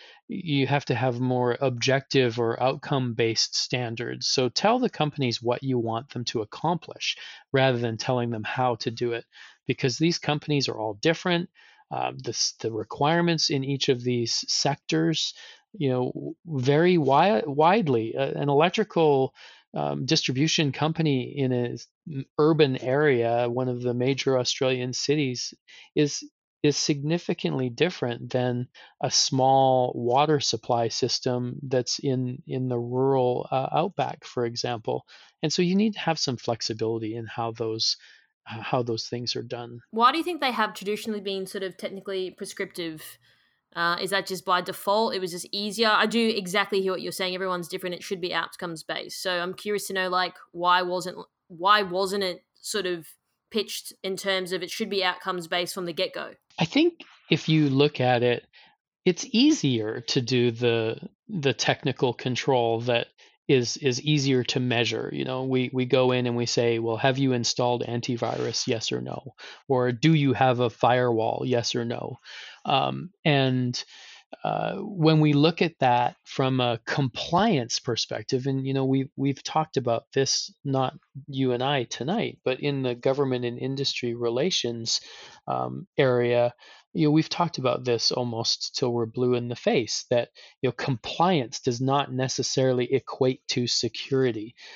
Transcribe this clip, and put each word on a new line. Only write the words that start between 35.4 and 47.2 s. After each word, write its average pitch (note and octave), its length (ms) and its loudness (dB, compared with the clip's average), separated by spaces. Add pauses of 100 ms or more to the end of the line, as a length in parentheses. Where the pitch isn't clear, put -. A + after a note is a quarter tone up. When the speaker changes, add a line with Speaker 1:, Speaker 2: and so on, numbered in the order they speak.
Speaker 1:
And D#3 100 0
so - 80 2
you F3+ 140 2
need G#3 180 2
to - 60 -12
have E3 200 0
some B2+ 160 -2
flexibility A2+ 800 -4
in A#2 120 -8
how A#2 240 -4
those, A2+ 440 -4 (540)
uh, A2 100 -10
how B2+ 220 -2
those A#2 240 -4
things A#2+ 300 -6
are A#2+ 80 -6
done. A#2+ 380 -12 (100)
Speaker 2:
Why A#3 200 4
do D4+ 60 -2
you E4 60 -2
think E4 180 -6
they C4 100 0
have A3 220 -2
traditionally G#3 480 -6
been F#3+ 240 -6
sort F#3+ 180 -8
of F3+ 140 -8
technically F#3+ 540 -8
prescriptive? F3+ 880 -10 (560)
Uh, E3+ 260 0
is F#3 80 -4
that F#3+ 160 0
just F3+ 180 -8
by F3+ 180 2
default? G3+ 520 0
It F#3+ 60 -4
was F#3 120 -6
just F3 200 -10
easier? G#3 380 0
I G#3 180 4
do A3+ 200 2
exactly G3 540 0
hear F#3+ 100 0
what F3 100 -4
you're E3+ 100 -6
saying. F#3 240 -4